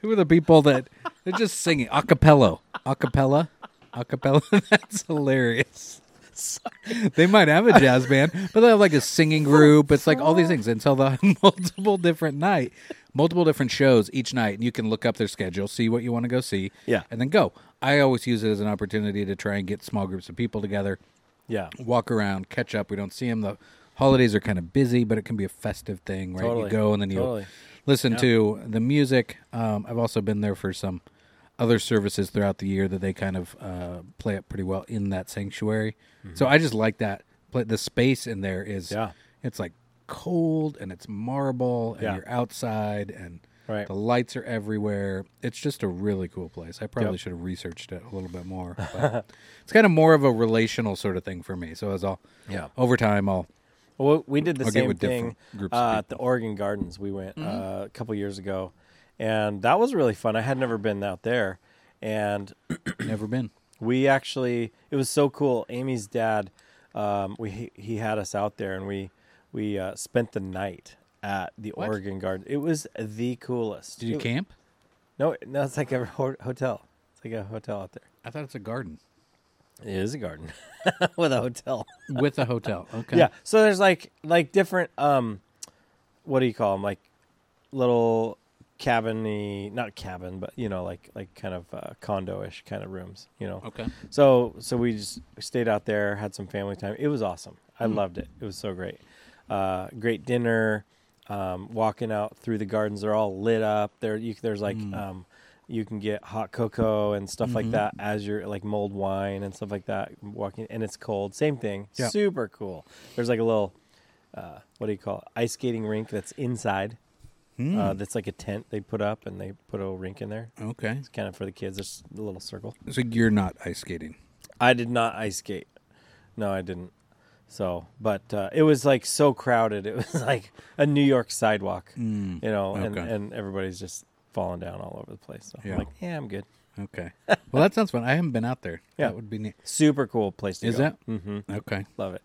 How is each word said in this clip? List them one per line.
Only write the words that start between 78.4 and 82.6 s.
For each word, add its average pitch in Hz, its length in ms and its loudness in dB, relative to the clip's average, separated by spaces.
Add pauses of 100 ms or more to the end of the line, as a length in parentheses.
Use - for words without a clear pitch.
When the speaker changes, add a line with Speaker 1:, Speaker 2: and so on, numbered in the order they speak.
Speaker 1:
it's 131 100 -18
a 127 40 -10
garden. 110 380 -8 (840)
Speaker 2:
It 110 60 -12
is 98 260 -4
a - 20 -10
garden 82 340 -12 (320)
<laughs> - 340 -2
with 165 140 2
a 123 100 2
hotel. 123 440 -6 (240)
Speaker 1:
With 143 300 0
a 135 60 2
hotel. 110 480 -4